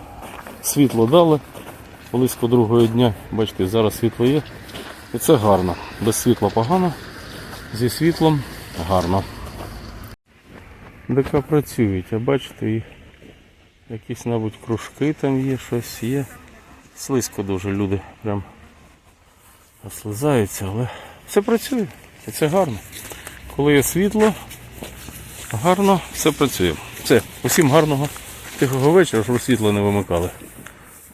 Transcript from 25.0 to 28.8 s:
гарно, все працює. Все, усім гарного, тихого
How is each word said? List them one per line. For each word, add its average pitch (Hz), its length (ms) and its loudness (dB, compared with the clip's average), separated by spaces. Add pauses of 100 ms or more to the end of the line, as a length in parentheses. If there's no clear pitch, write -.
гарно, 185 480 4 (120)
все - 200 2
працює. 98 420 0 (300)
Все, 120 180 6 (200)
усім 139 280 4
гарного, 147 380 4 (500)
тихого 135 320 2